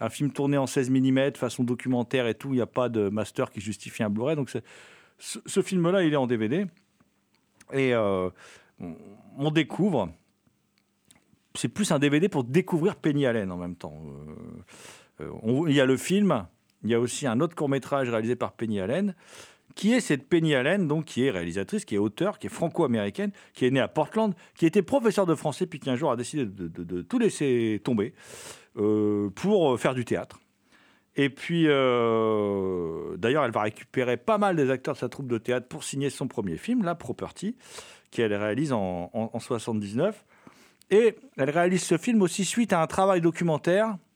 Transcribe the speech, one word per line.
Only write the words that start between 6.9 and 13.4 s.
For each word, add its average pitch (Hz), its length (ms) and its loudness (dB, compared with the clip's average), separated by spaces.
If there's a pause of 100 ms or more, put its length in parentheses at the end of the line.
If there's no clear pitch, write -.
et, 131 220 2
euh, 98 360 2 (500)
on, 85 160 -12 (420)
on 151 140 0
découvre, 151 560 0 (1500)
c'est - 140 -4
plus 190 240 -2
un 143 80 2
D 147 80 4
V 143 100 4
D 190 100 2
pour 147 140 -2
découvrir 175 540 0
Penny 143 300 0
Allen 107 260 0